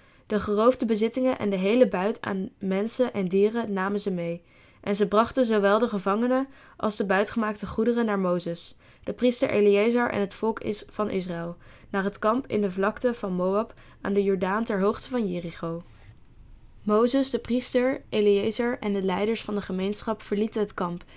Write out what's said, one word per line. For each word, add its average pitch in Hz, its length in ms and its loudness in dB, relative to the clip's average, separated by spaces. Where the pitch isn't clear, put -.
De 214 140 0
geroofde 220 460 2
bezittingen 233 520 0
en 202 120 -2
de 196 60 0
hele 208 320 4
buit 202 320 -2
aan 190 380 -4
mensen 202 540 0
en 190 160 -2
dieren 214 440 2
namen 196 280 -2
ze 202 100 -4
mee. 170 320 -6
En 196 160 -2
ze 202 120 2
brachten 240 360 2
zowel 214 340 4
de 233 100 2
gevangenen 233 600 0
als 214 200 -2
de 208 100 -2
buitgemaakte 208 600 0
goederen 233 400 0
naar 202 120 0
Mozes, 175 580 -4
de - 80 -6
priester 240 380 2
Eleazar 208 600 4
en 208 100 -2
het 196 140 -4
volk 220 260 -4
is-, 208 280 -6
van 214 220 -4
Israël, 175 460 -6
naar 196 140 -2
het 202 140 -4
kamp 226 280 0
in 208 140 -2
de 202 100 0
vlakte 208 440 -2
van 196 180 -6
Moab 190 420 -2
aan 202 120 -4
de 202 100 2
Jordaan 196 420 0
ter 202 160 -2
hoogte 208 280 0
van 240 200 -2
Jericho. 170 540 -6
Mozes, 240 480 4
de 226 80 -2
priester, 247 680 0
Eleazar 214 720 2
en 208 120 -2
de 196 100 0
leiders 196 400 0
van 208 120 -6
de 202 80 -2
gemeenschap 208 600 -4
verlieten 214 380 -2
het 202 140 -2
kamp 175 300 -6